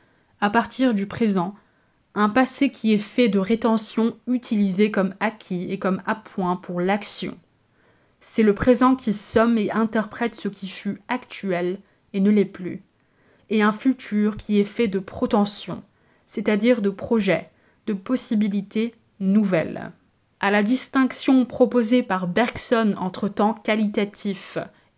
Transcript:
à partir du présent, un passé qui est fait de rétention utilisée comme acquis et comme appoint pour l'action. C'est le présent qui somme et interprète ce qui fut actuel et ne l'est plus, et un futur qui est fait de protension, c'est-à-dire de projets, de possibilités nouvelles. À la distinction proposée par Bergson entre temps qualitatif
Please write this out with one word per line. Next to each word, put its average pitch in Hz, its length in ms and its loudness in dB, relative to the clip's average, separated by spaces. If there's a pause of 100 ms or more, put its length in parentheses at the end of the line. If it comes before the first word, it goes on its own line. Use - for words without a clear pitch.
(400)
à 202 80 2
partir 233 460 0
du 202 140 -2
présent, 196 480 0 (580)
un 208 140 2
passé 254 420 2
qui - 220 0
est 208 60 4
fait 233 300 0
de 202 120 2
rétention 226 760 0 (120)
utilisée 208 640 0
comme 190 260 -2
acquis 190 540 -6
et 190 80 -6
comme 190 260 -2
appoint 190 480 -4
pour 185 260 -8
l'action. 196 560 -4 (840)
C'est - 240 0
le 202 100 6
présent 254 400 4
qui 240 180 -2
somme 226 460 2
et 190 140 -2
interprète 220 640 -2
ce - 100 -10
qui 202 220 -8
fut - 400 -8
actuel 185 720 -4 (320)
et 202 80 -2
ne 196 100 4
l'est 208 140 4
plus, 185 400 -8 (680)
et 214 100 2
un 214 120 4
futur 214 640 -2
qui 208 240 0
est 202 40 2
fait 233 220 -2
de 190 140 -2
protension, - 840 -2 (460)
c'est-à-dire 220 520 2
de 202 100 2
projets, 196 600 -2 (380)
de 220 60 -2
possibilités 214 1000 -2 (240)
nouvelles. 190 720 0 (480)
À 196 100 2
la 214 120 4
distinction 254 840 2
proposée 240 560 2
par 185 260 -2
Bergson 226 720 0
entre 185 300 -4
temps 214 260 0
qualitatif 208 1040 -4 (400)